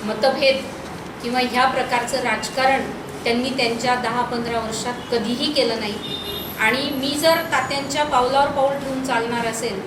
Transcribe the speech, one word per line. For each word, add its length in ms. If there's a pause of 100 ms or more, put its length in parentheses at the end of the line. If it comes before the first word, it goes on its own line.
मतभेद 520 (640)
किंवा 180 (120)
ह्या 140
प्रकारचं 500
राजकारण 720 (340)
त्यांनी 240
त्यांच्या 460
दहा 280
पंधरा 360
वर्षात 360 (180)
कधीही 400
केलं 280
नाही. 140 (680)
आणि 300
मी 280
जर 160
तात्यांच्या 720
पावलावर 420
पाऊल 260
ठेवून 320
चालणार 420
असेल 400